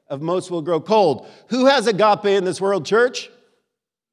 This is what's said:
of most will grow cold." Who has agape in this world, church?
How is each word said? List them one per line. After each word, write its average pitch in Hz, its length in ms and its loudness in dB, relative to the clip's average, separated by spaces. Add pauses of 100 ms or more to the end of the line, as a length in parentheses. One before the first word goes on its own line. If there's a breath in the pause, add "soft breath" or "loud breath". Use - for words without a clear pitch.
of 139 140 -10
most 170 280 -4
will 170 140 -6
grow 160 160 -2
cold." 180 480 0 (220 loud breath)
Who 254 180 2
has 277 180 4
agape 208 400 2
in 196 200 2
this 185 140 -4
world, 190 260 -2
church? 240 440 0 (840)